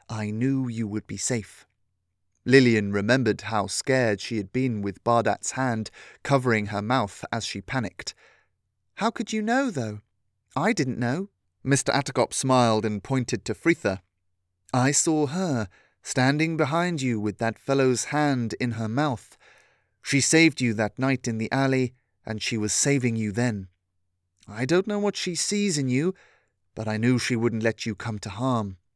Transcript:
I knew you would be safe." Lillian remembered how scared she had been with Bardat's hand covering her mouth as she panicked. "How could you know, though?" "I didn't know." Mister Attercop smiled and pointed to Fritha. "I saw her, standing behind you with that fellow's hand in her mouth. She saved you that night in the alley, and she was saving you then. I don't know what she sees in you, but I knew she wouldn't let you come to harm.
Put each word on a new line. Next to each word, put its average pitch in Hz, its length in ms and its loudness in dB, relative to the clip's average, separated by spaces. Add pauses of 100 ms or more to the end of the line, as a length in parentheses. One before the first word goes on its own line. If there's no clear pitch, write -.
I 107 220 -6
knew 131 360 0
you 113 220 -4
would 104 180 -6
be 101 120 -10
safe." - 480 -6 (800)
Lillian 120 440 6
remembered 107 520 2
how 101 240 -2
scared 120 560 0
she 113 160 -6
had 95 120 -6
been 127 300 -2
with 101 240 -6
Bardat's 113 460 2
hand 120 400 -2 (320)
covering 123 440 2
her 101 160 -4
mouth 113 480 -2
as 113 140 -4
she - 160 -8
panicked. - 540 -8 (800)
"How 202 160 -2
could - 200 -6
you 214 120 -2
know, 247 280 0
though?" 110 300 -6 (560)
"I 180 160 2
didn't 131 260 -2
know." 139 300 -2 (340)
Mister - 300 2
Attercop 135 400 0
smiled 120 540 2
and 104 180 -4
pointed 127 400 -2
to 110 100 -4
Fritha. 107 460 0 (720)
"I 127 180 2
saw 151 360 2
her, 143 420 -2 (360)
standing 151 520 2
behind 160 440 0
you 120 200 0
with 104 180 -2
that 113 220 -2
fellow's 131 460 2
hand 139 480 0
in 120 180 -4
her 110 160 -4
mouth. 127 500 -4 (640)
She 139 180 0
saved 160 400 6
you 117 140 2
that 107 240 -2
night 131 300 0
in 113 100 -2
the 110 140 -4
alley, 131 420 2 (320)
and 110 160 -8
she 117 160 -4
was 104 140 -2
saving 127 420 0
you 110 160 -2
then. 104 380 -4 (800)
I 107 160 -6
don't 175 240 2
know 208 100 -2
what 202 160 -2
she 175 220 -6
sees 202 420 0
in 135 100 -2
you, 143 240 0 (640)
but 110 140 -8
I 107 80 -2
knew 120 240 2
she 123 160 -2
wouldn't 113 260 0
let 113 240 -2
you 110 80 -4
come 107 240 -6
to 101 120 -12
harm. 110 480 -4 (180)